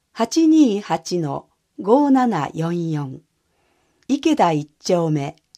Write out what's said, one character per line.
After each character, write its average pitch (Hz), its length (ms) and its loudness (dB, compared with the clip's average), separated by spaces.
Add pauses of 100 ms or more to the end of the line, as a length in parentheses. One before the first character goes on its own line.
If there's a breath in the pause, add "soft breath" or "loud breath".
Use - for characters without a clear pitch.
(120)
八 311 360 0
二 277 340 4
八 175 380 -4
の 143 300 -6 (320)
五 269 300 4
七 233 420 0
四 165 380 -4
四。 139 300 -8 (880)
池 294 280 0
田 180 160 2
一 147 180 -4 (100)
丁 170 300 0
目 147 280 -4 (200)